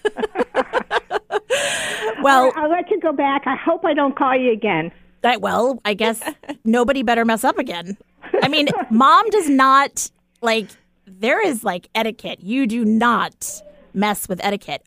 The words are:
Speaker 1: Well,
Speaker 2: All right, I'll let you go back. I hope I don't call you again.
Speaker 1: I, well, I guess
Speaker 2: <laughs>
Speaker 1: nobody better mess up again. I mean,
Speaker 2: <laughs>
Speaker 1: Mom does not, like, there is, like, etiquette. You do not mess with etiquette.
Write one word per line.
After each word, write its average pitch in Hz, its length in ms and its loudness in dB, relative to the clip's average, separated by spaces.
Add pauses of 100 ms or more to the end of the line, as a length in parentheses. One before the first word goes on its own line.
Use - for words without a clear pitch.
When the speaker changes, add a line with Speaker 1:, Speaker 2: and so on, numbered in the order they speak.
(2250)
Speaker 1:
Well, 269 240 4
Speaker 2:
All 262 60 4
right, - 60 -8
I'll 302 120 -2
let 349 200 -2
you 392 100 0
go 320 120 -2
back. 277 340 -2
I 269 100 -2
hope 349 300 -2
I 320 80 2
don't 285 240 0
call 262 180 2
you 254 160 2
again. 190 400 -2 (320)
Speaker 1:
I, 240 140 2
well, 202 480 -2
I 208 80 0
guess 220 280 -2 (240)
Speaker 2:
<laughs> - 200 -12
Speaker 1:
nobody 247 380 2
better 233 220 2
mess 226 180 0
up 302 160 2
again. 185 380 -8 (440)
I 254 60 2
mean, 294 200 2 (120)
Speaker 2:
<laughs> 330 100 -8
Speaker 1:
Mom 302 400 6
does 392 200 2
not, 269 600 2 (320)
like, 226 260 0 (380)
there 233 400 -2
is, 269 180 -2
like, 180 300 -6
etiquette. 220 480 -6
You 247 260 -2
do 226 160 -2
not 220 800 0 (320)
mess 202 340 -2
with 180 160 -8
etiquette. 196 440 -6